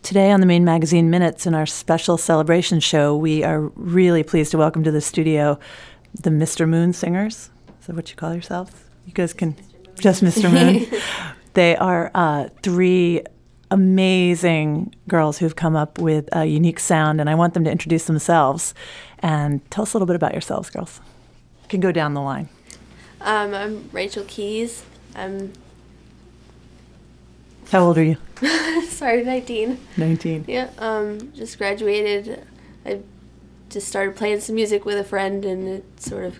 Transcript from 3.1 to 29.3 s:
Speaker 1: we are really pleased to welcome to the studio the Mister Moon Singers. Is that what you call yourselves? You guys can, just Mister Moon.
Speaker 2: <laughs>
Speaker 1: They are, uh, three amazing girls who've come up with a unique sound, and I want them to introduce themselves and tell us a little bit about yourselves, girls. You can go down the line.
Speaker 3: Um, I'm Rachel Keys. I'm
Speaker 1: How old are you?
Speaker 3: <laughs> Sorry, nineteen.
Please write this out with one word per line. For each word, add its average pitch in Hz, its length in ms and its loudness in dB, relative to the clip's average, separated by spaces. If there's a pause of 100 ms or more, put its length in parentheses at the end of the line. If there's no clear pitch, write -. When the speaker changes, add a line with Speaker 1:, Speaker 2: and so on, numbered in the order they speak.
Speaker 1:
we 156 300 0
are 156 160 0
really 170 640 2
pleased 156 300 0
to 160 60 2
welcome 156 260 2
to 156 80 2
the 151 80 2
studio 147 580 0 (560)
the - 160 -2
Mister 160 360 0
Moon 170 280 2
Singers. 190 560 -4 (300)
Is - 80 -20
that 170 80 -10
what 165 120 -10
you - 80 -20
call 165 160 -8
yourselves? 175 400 -10 (320)
You 180 80 -20
guys 175 220 -2
can, 160 200 -4 (440)
just 190 240 4
Mister 190 260 4
Moon. 175 420 6
Speaker 2:
<laughs> 233 60 -4 (560)
Speaker 1:
They 170 220 6
are, 180 400 0
uh, 151 360 0 (120)
three 180 600 2 (480)
amazing 180 1200 2 (140)
girls 156 300 2
who've 160 180 -2
come 160 180 0
up 151 240 -2
with 156 340 0
a 160 120 0
unique 160 340 2
sound, 156 400 2
and 151 120 0
I 156 40 2
want 170 200 2
them 165 100 0
to 156 60 0
introduce 165 340 -2
themselves 156 680 0 (460)
and 147 500 -2
tell - 100 -6
us - 140 -4
a - 20 2
little 185 100 2
bit 170 100 0
about 160 160 0
yourselves, - 360 -6
girls. - 320 -12 (640)
You - 80 -20
can 190 100 -2
go 185 120 2
down 151 200 -2
the 143 80 -4
line. 139 300 -8 (720)
Speaker 3:
Um, 208 320 -2
I'm 208 360 -8
Rachel 196 380 -8
Keys. 220 560 -8 (300)
I'm 196 400 -12 (2250)
Speaker 1:
How 190 160 4
old 170 100 4
are 160 80 4
you? 156 140 2 (240)
Speaker 3:
<laughs> 320 460 -2
Sorry, 240 360 -2
nineteen. 247 540 -4 (180)